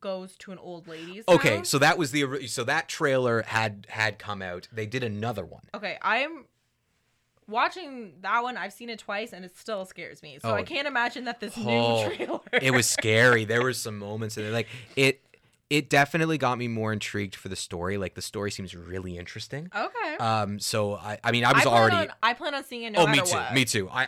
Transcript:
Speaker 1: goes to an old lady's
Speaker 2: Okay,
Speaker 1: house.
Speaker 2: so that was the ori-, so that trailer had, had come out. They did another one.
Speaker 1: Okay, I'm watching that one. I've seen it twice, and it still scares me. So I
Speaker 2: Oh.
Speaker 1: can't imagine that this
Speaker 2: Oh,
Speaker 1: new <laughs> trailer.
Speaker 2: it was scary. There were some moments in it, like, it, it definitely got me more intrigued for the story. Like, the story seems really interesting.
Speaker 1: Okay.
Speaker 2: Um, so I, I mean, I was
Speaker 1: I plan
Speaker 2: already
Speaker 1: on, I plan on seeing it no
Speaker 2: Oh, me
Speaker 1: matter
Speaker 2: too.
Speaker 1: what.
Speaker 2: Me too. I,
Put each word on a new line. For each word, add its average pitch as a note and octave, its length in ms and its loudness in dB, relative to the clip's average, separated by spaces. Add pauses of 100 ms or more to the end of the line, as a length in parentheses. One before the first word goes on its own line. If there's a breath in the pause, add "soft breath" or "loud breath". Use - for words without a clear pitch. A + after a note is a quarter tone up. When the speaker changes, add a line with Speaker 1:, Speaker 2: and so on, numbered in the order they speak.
Speaker 1:
goes F#3+ 360 -8
to - 140 -18
an F3+ 80 -14
old F3 280 -14
lady's E3+ 400 -14
Speaker 2:
Okay, E3+ 300 6
Speaker 1:
house. - 120 -4
Speaker 2:
so C#3+ 100 2
that D#3 180 6
was C#3+ 140 0
the D3 140 2
ori-, C3 200 -6
so A#2 200 -4
that D3+ 220 0
trailer B2+ 540 2
had, A2 480 -2
had A2 300 -2
come G2 240 -8
out. F2+ 280 -8
They A2 140 -6
did B2+ 180 -4
another G#2 420 -4
one. - 180 -18 (100)
Speaker 1:
Okay, G3 300 -8
I'm C4 420 -2 (1000)
watching C4 760 -4
that G#3 220 2
one. A#3+ 140 -6
I've G3 160 -8
seen A#3 160 -14
it A3 100 -10
twice, G#3+ 340 -6
and F3+ 100 -14
it F3+ 140 -18
still G3 280 -6
scares - 360 -14
me. D3 200 -18
So A3 120 -2
I D#3 80 2
Speaker 2:
Oh. - 20 -8
Speaker 1:
can't C#4+ 240 -4
imagine A#3+ 380 -2
that A#3 140 -6
this A3 180 -10
Speaker 2:
Oh, A#2 500 2
Speaker 1:
new - 80 -2
<laughs> - 0 -
trailer. - 260 -4 (200)
Speaker 2:
it C3 100 4
was B2+ 160 4
scary. A2+ 580 6
There A#2 180 2
were B2+ 100 2
some A2 240 -8
moments G#2+ 400 -8
in G#2+ 80 -4
it, G#2+ 60 -4
like, A2+ 160 -2 (280 loud breath)
it, C3+ 260 4 (480)
it D3 200 2
definitely D#3 500 4
got B2 180 2
me A#2+ 100 -4
more A2 240 -2
intrigued G2+ 440 -4
for - 120 -16
the F#2+ 80 -8
story. F#2 420 -4
Like, F#2 180 -4
the F#2 80 -10
story G2+ 260 -6
seems F#2 260 -8
really F2+ 420 -8
interesting. C3 580 -12
Speaker 1:
Okay. D4+ 420 -6
Speaker 2:
Um, G#2+ 420 0
so G#2 360 -2
I, G2+ 280 -10
I A#2 80 2
mean, A#2+ 140 2
I B2 80 8
was A#3 80 6
Speaker 1:
I - 40 4
plan A#2+ 160 4
Speaker 2:
already G#2 280 4
Speaker 1:
on, - 140 -16
I A#3 100 2
plan D4+ 220 -6
on - 80 -6
seeing A#3 200 -10
it A3+ 80 -8
no G3+ 100 2
Speaker 2:
Oh, D#3+ 60 6
me - 100 4
Speaker 1:
matter - 120 2
Speaker 2:
too. - 80 0
Speaker 1:
what. B2+ 160 -4
Speaker 2:
Me C3 120 4
too. G2+ 240 -2
I, B2+ 180 -2